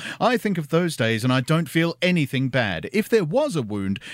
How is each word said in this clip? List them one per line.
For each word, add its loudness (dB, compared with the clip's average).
I 2
think -2
of -4
those 0
days 0
and 2
I 4
don't 0
feel 0
anything 0
bad. 0
If 0
there 2
was 0
a 0
wound, -2